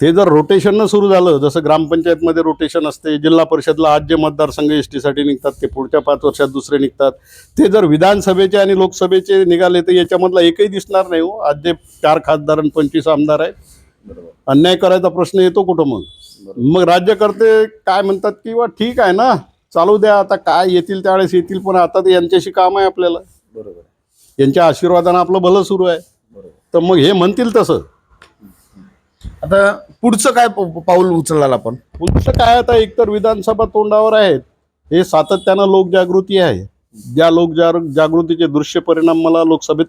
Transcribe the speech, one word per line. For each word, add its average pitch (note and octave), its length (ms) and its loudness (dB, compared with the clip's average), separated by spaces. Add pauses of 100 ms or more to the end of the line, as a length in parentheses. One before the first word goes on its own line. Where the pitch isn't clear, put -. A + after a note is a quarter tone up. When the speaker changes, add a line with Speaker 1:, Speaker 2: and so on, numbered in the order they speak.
Speaker 1:
ते D#3 120 2
जर F#3+ 100 2
रोटेशननं F#3+ 640 2
सुरू G3+ 240 2
झालं, F3+ 280 4
जसं D3 260 -2
ग्रामपंचायतमध्ये D#3+ 800 0
रोटेशन D#3 440 -4
असते, D3+ 320 -6
जिल्हा D#3+ 260 2
परिषदला D3+ 500 0
आज D3+ 140 0
जे E3 80 0
मतदारसंघ D3+ 560 -2
एसटीसाठी C#3+ 500 -4
निघतात, C#3 300 -4 (100)
ते C3+ 40 -2
पुढच्या C3+ 340 -4
पाच C#3+ 220 -2
वर्षात C#3+ 260 -2
दुसरे C#3 300 -4
निघतात. C3+ 340 -2 (460)
ते - 100 4
जर G3+ 160 2
विधानसभेचे F#3 720 2
आणि G3 180 2
लोकसभेचे F#3+ 680 0
निघाले, F3 360 2
तर F3+ 120 0
याच्यामधला F3+ 480 0
एकही E3+ 260 2
दिसणार F#3+ 400 -4
नाही E3+ 160 -2
हो. G3 160 -6
आज D3 180 -2
जे D#3+ 160 -4 (300)
चार D#3 240 2
खासदार D3+ 320 -2
आणि D3+ 100 -2
पंचवीस D3+ 400 -2
आमदार D3+ 320 0
आहेत, E3+ 120 -4 (520)
Speaker 2:
बरोबर. F#2 240 -20 (180)
Speaker 1:
अन्याय D#3+ 300 2
करायचा F#3 320 0
प्रश्न F#3 320 -2
येतो F#3 240 2
कुठं E3 220 -2
मग? A2 160 -4 (440)
Speaker 2:
बरोबर. G2 100 -18
Speaker 1:
मग E3 320 2
राज्यकर्ते G#3 800 2
काय G3+ 360 -4
म्हणतात G3 300 -4
की, A3 200 -14
"वा, A#3 140 -2
ठीक A#3+ 340 -6
आहे G3 120 2
ना, A3+ 220 0 (400)
चालू F#3+ 220 2
द्या, G#3 220 2
आता G3 180 0
काय F3+ 340 0
येतील F3+ 320 -2
त्यावेळेस F#3+ 320 0
येतील, F3+ 240 -2
पण F#3+ 180 -4
आता F3 240 0
तर F#3 80 0
यांच्याशी F3+ 420 0
काम F#3 260 0
आहे G3 100 0
आपल्याला." F3 320 -2 (360)
Speaker 2:
बरोबर. G2 260 -18 (580)
Speaker 1:
यांच्या C#3 280 2
आशीर्वादानं F3 520 2
आपलं F3+ 200 0
भलं F#3 240 2
सुरू F#3 220 -2
आहे. E3+ 140 0 (320)
Speaker 2:
बरोबर. - 440 -14
Speaker 1:
तर - 40 0
मग F3 180 2
हे D#3 160 4
म्हणतील G3+ 440 0
तसं. E3 220 2 (1500)
Speaker 2:
आता G3 480 0
पुढचं - 580 -2
काय A#3+ 180 2
प-, G3+ 120 -8
प-, E3+ 260 -8
पाऊल F3+ 200 4
उचलणार D#3+ 440 0
आपण? A2+ 240 -4
Speaker 1:
पुढचं - 580 -4
काय, A#3+ 260 2
आता A#3+ 180 0
एकतर A3 320 0
विधानसभा G#3+ 560 -2
तोंडावर G#3+ 480 0
आहेत, G3 280 2 (520)
हे F3 120 2
सातत्यानं F#3+ 580 0
लोकजागृती F#3+ 760 0
आहे. A#2+ 260 0 (500)
ज्या E3 160 2
लोकजागृ-, E3 580 0
जागृतीचे D#3+ 580 0
दृश्य D3+ 340 -4
परिणाम E3 400 0
मला E3 240 0
लोकसभेत D#3+ 440 -2